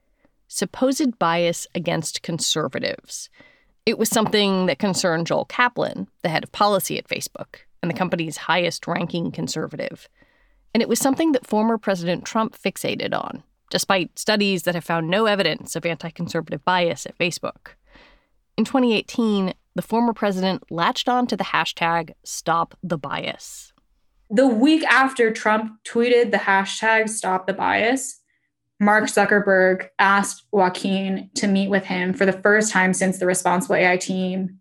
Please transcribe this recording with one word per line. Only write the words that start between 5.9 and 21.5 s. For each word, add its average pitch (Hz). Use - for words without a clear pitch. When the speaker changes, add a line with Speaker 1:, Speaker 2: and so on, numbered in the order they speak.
Speaker 1:
the 175
head 160
of -
policy 202
at -
Facebook, -
and 180
the 165
company's 170
highest-ranking 170
conservative. 160
And 233
it -
was 233
something 294
that -
former 220
President 180
Trump -
fixated -
on, -
despite -
studies 202
that 175
have 170
found 165
no 208
evidence 190
of 165
anti-conservative 165
bias 180
at -
Facebook. -
In 220
twenty 247
eighteen, 202
the 180
former 233
president 190
latched 185
on 247
to 214
the 165
hashtag 165